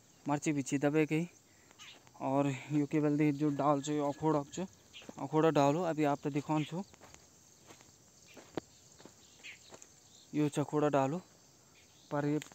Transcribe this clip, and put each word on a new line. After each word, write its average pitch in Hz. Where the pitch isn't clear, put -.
मर्ची 147
भी 143
छे 139
दबे 147
के। 156
और 139
यो 147
केवल 147
दे 151
जो 147
डाल 143
छे 151
अखोड़ा 147
छे, 180
अखोड़ा 156
डालो 147
अभी 156
आप 143
तो 151
दिखाऊँ 151
छो। 170
यो 147
चखोड़ा 147
डालो 143
पर 147
ये 147